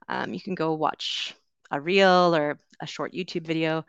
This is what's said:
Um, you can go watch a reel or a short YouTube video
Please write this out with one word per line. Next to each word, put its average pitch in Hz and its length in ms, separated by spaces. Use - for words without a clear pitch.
Um, - 240
you 185 80
can 190 140
go 160 200
watch - 600
a 143 100
reel 180 540
or 147 240
a 156 60
short - 260
YouTube 170 340
video 160 420